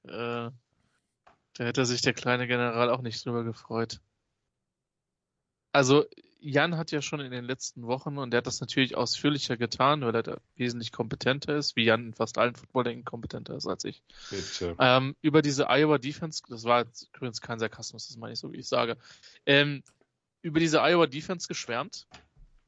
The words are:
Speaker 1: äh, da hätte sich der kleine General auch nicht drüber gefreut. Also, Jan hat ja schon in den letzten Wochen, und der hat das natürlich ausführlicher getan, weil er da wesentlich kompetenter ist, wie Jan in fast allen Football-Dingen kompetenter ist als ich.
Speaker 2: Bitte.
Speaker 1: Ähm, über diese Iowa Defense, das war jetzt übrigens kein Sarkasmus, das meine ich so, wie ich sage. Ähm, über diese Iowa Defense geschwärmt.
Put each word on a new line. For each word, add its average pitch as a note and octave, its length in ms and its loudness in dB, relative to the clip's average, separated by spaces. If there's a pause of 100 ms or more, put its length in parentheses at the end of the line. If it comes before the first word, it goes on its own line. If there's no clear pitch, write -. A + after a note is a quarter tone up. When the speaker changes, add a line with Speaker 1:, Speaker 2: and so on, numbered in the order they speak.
Speaker 1:
äh, A#2+ 420 -6
da C3+ 40 -12 (1040)
hätte B2 260 0
sich A#2+ 160 -2
der B2 120 2
kleine B2 340 -2
General A#2+ 420 2
auch B2 140 0
nicht A2+ 200 -8
drüber A#2 200 -4
gefreut. A2+ 560 -6 (1700)
Also, C#3+ 320 6 (340)
Jan D3+ 360 0
hat D#3+ 140 -4
ja D3 140 -2
schon D#3 160 -6
in C3+ 100 -10
den B2 160 -8
letzten B2 400 -8
Wochen, C3 320 -4
und C3 140 -6
der A#2+ 80 4
hat A#2+ 80 -2
das - 140 -6
natürlich B2+ 360 0
ausführlicher C3+ 600 0
getan, C3+ 440 2
weil A#2 140 0
er A#2 80 0
da - 140 -8 (180)
wesentlich A#2 360 -4
kompetenter B2+ 640 -2
ist, D3 200 -2
wie A#2 80 2
Jan A2+ 240 4
in A2 80 -10
fast - 240 -2
allen A#2+ 160 2
Football-Dingen A#2+ 500 -4
kompetenter A#2+ 500 -10
ist - 120 -8
als - 160 -4
ich. - 180 -10 (300)
Speaker 2:
Bitte. F2+ 480 -6
Speaker 1:
Ähm, C3 420 4
über D#3 220 4
diese C#3+ 260 0
Iowa D3 300 4
Defense, D3+ 500 -8
das A2+ 140 -12
war A#2+ 220 4
jetzt - 300 -16
übrigens A#2+ 240 -8
kein A#2 200 -8
Sarkasmus, A2+ 480 -6
das A#2+ 100 -18
meine A2+ 160 -12
ich A2+ 60 -10
so, - 120 -10
wie - 60 -12
ich - 100 -12
sage. A#2+ 300 2 (480)
Ähm, C#3+ 380 4 (580)
über D#3+ 180 0
diese D#3+ 220 6
Iowa E3 240 6
Defense D#3 420 -6
geschwärmt. C#3 600 -6 (600)